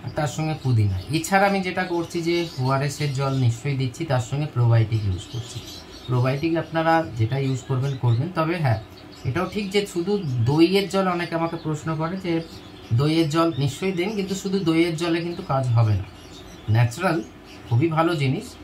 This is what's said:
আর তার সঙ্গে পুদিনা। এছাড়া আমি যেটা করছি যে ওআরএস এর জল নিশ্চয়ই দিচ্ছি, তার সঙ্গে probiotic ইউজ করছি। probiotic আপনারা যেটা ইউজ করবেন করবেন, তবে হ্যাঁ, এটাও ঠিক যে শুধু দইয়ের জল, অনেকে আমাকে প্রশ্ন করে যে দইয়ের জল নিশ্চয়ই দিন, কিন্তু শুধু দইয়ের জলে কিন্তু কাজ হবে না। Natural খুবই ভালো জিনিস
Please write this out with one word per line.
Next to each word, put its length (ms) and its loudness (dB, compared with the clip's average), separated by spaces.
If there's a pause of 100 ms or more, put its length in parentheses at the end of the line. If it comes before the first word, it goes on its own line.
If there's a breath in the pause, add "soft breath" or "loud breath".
আর 120 -8
তার 120 0
সঙ্গে 360 -4
পুদিনা। 340 2 (200)
এছাড়া 300 4
আমি 140 2
যেটা 220 -2
করছি 380 -2
যে 240 0 (140)
ওআরএস 420 0
এর 120 0
জল 200 0 (120)
নিশ্চয়ই 320 0
দিচ্ছি, 280 -2
তার 240 0
সঙ্গে 240 -2
probiotic 520 4
ইউজ 180 -2 (100)
করছি। 260 -10 (480)
probiotic 500 2
আপনারা 360 2 (240)
যেটা 220 0
ইউজ 280 0
করবেন 260 -2 (100)
করবেন, 320 2
তবে 220 0
হ্যাঁ, 220 2 (460)
এটাও 280 -2
ঠিক 180 -2
যে 100 4 (120)
শুধু 180 -2 (340)
দইয়ের 440 4
জল, 180 2
অনেকে 280 -2
আমাকে 300 -2
প্রশ্ন 300 -2
করে 200 -4 (100)
যে 80 0 (600)
দইয়ের 360 4
জল 180 4 (100)
নিশ্চয়ই 340 0
দিন, 240 -2
কিন্তু 200 -2
শুধু 240 -4
দইয়ের 380 2
জলে 240 0
কিন্তু 260 -6
কাজ 200 0
হবে 320 4
না। 60 -6 (640)
Natural 480 2 (520)
খুবই 180 4
ভালো 280 4
জিনিস 300 0 (180)